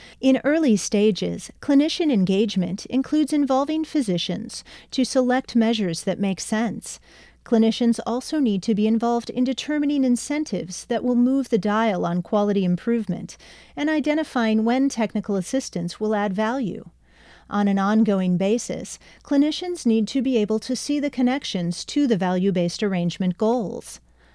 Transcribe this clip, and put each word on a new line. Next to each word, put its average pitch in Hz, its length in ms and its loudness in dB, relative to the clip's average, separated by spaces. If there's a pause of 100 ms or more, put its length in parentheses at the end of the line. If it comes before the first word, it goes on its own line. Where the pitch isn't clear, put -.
(200)
In 262 240 4
early 285 340 4
stages, 185 840 0
clinician 294 540 2
engagement 190 720 0
includes 294 480 0
involving 285 500 0
physicians 190 800 -4 (280)
to 254 140 0
select 254 500 0
measures 220 480 0
that 190 160 -2
make 196 200 -2
sense. - 600 -6 (440)
Clinicians 226 600 2
also 254 320 -4
need 214 240 2
to 220 140 0
be 208 100 0
involved 233 460 0
in 254 120 -2
determining 285 600 -2
incentives 247 840 -2
that 233 180 -2
will 247 120 0
move 254 340 2
the 233 80 2
dial 208 480 0
on 175 160 0
quality 202 420 2
improvement 180 720 -2 (400)
and 294 140 -2
identifying 294 720 0
when 254 240 2
technical 214 480 -2
assistance 180 640 -4
will 214 140 0
add 208 200 0
value. 214 540 -4 (600)
On 202 180 2
an 196 120 2
ongoing 196 580 2
basis, - 600 -2 (240)
clinicians 302 640 0
need 220 220 2
to 269 120 -2
be 254 160 0
able 220 220 0
to 254 160 -4
see 285 240 -2
the 285 100 -2
connections 247 760 -2
to 294 200 0
the 233 100 4
value-based 180 680 0
arrangement 180 560 -2
goals. 220 600 -2 (360)